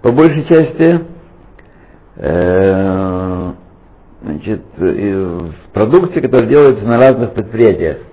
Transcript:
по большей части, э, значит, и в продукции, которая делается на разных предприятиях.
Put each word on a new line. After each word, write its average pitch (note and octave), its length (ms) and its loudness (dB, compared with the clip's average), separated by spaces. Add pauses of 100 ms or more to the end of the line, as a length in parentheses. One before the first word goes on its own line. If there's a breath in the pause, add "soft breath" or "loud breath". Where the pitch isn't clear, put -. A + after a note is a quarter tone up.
по A#2+ 100 0
большей D#3 320 2
части, E3 560 2 (1160 soft breath)
э, F#2 1400 -2 (720)
значит, D2+ 400 -8 (160)
и F#2+ 340 -2
в F2 600 -8
продукции, D#3+ 480 0
которая A#2+ 280 0
делается C3+ 360 4
на A#2 140 0
разных A#2+ 340 2
предприятиях. F#2+ 680 -2 (140)